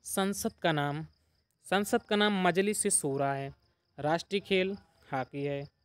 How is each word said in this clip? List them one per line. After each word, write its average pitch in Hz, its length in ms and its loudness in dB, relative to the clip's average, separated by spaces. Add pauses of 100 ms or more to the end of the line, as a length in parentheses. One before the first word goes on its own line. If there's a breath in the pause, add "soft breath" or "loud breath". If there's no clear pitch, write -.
संसद 202 500 -2
का 170 200 0
नाम, 147 340 -2 (640)
संसद 208 320 2
का 208 140 -2
नाम 208 300 4
मजलिस 196 400 2
शूरा 139 460 0
है। 139 220 -6 (440)
राष्ट्रीय 165 420 -2
खेल 190 360 0 (360)
हॉकी 143 320 -6
है। 143 240 -6 (160)